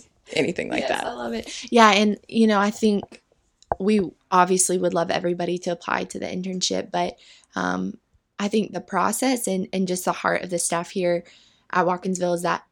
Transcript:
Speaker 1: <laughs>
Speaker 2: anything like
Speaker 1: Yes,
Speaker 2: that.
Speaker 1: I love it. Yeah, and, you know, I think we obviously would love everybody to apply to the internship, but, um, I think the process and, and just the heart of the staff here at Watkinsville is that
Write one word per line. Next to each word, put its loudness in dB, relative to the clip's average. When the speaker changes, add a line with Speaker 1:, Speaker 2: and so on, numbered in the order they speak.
Speaker 1:
<laughs> -18
Speaker 2:
anything -2
like -4
Speaker 1:
Yes, -2
Speaker 2:
that. -2
Speaker 1:
I -8
love -8
it. -8
Yeah, 10
and, 4
you 4
know, 4
I 2
think -2
we 4
obviously 4
would 0
love 0
everybody -2
to -4
apply -4
to -10
the -8
internship, -4
but, -4
um, -4
I -2
think -2
the -8
process 0
and, -2
and 0
just -4
the 0
heart 0
of -8
the -2
staff -4
here 0
at 2
Watkinsville 0
is -4
that -2